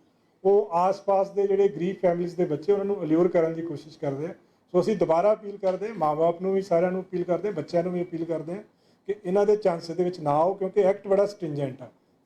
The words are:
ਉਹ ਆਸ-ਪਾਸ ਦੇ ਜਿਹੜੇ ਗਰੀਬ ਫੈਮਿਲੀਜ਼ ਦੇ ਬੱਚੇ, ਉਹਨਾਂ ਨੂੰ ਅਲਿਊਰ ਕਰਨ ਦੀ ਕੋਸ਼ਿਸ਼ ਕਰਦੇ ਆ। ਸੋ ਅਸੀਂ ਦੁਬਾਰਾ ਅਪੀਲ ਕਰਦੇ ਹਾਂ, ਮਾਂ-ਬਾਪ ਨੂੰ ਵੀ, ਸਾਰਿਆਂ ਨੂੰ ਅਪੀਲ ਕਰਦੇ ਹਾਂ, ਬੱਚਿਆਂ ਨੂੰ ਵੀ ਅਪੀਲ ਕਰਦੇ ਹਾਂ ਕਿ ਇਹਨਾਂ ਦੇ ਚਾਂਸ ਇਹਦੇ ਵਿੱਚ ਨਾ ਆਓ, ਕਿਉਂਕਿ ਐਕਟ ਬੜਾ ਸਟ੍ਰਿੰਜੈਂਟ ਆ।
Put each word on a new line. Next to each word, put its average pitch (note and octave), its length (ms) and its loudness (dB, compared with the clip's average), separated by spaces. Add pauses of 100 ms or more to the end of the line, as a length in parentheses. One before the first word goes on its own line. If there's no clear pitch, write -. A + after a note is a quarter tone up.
(440)
ਉਹ G3+ 280 4
ਆਸ-ਪਾਸ F#3+ 580 2
ਦੇ G3+ 180 0
ਜਿਹੜੇ G3 200 4
ਗਰੀਬ F3 280 -4
ਫੈਮਿਲੀਜ਼ F3 400 0
ਦੇ F3+ 100 0
ਬੱਚੇ, D3+ 260 -2
ਉਹਨਾਂ G3 140 0
ਨੂੰ G3 180 -2
ਅਲਿਊਰ D#3+ 240 4
ਕਰਨ E3 260 0
ਦੀ E3 80 -8
ਕੋਸ਼ਿਸ਼ D3+ 380 -12
ਕਰਦੇ C#3+ 260 -4
ਆ। F#3 80 -10 (380)
ਸੋ F3+ 100 4
ਅਸੀਂ G#3 160 0
ਦੁਬਾਰਾ E3+ 360 4
ਅਪੀਲ G#3 240 -6
ਕਰਦੇ F#3 300 -2
ਹਾਂ, A3+ 80 -12
ਮਾਂ-ਬਾਪ E3 460 0
ਨੂੰ F#3+ 120 0
ਵੀ, G3 80 0
ਸਾਰਿਆਂ F3+ 300 2
ਨੂੰ F#3 100 -4
ਅਪੀਲ F3+ 220 -6
ਕਰਦੇ F3 240 -2
ਹਾਂ, G3+ 80 -4
ਬੱਚਿਆਂ E3 280 -2
ਨੂੰ F3+ 100 -4
ਵੀ F3+ 80 -2
ਅਪੀਲ E3+ 240 -6
ਕਰਦੇ D#3+ 280 -6
ਹਾਂ G#3 100 -10 (440)
ਕਿ G3+ 80 -4 (100)
ਇਹਨਾਂ G3 200 2
ਦੇ G#3 100 4
ਚਾਂਸ E3+ 340 -2
ਇਹਦੇ E3+ 140 -2
ਵਿੱਚ F3 160 -4
ਨਾ D3 120 -2
ਆਓ, E3 220 2
ਕਿਉਂਕਿ G3 280 0
ਐਕਟ G3 260 0
ਬੜਾ G3 180 4
ਸਟ੍ਰਿੰਜੈਂਟ C#3+ 560 -6
ਆ। A#2+ 100 -16 (340)